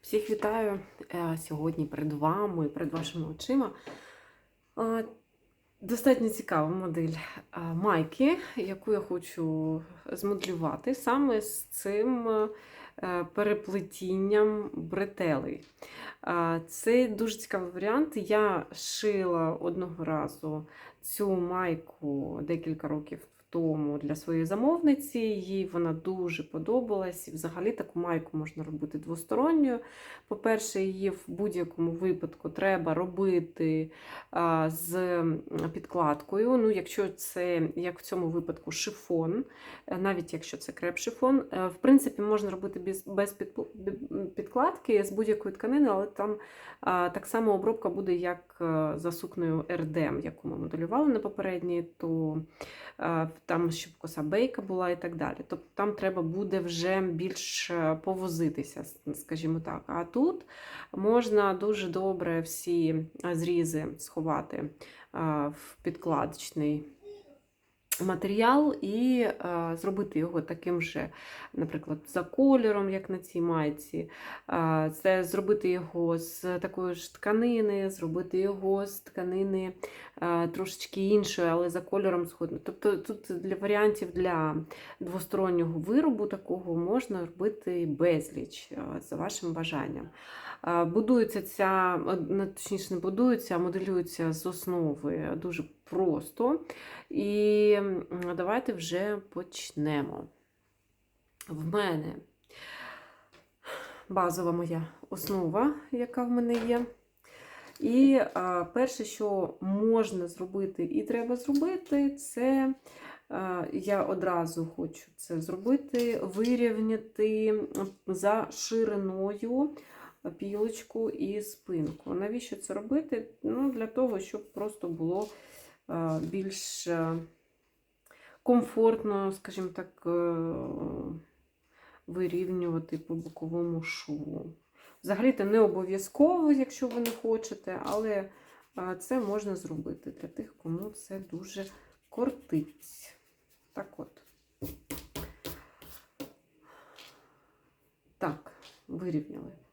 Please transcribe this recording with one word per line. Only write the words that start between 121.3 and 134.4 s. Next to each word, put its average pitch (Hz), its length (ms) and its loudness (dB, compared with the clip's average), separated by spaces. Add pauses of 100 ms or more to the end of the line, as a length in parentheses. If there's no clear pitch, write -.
спинку. 170 720 -6
Навіщо 208 420 -4
це 196 180 -8
робити? 226 540 -2 (140)
Ну, 247 280 0
для 226 160 -4
того, 233 320 0
щоб 208 340 -10
просто 202 360 -6
було, 170 400 -2 (580)
а, 165 360 -2
більш, 190 640 -6
а, 165 320 0 (1200)
комфортно, 226 880 4
скажімо 190 360 -8
так, 180 380 -12
е, 170 280 2 (1700)
вирівнювати 175 920 -2
по 165 160 -8
боковому 165 680 -4
шву. 156 720 -8 (500)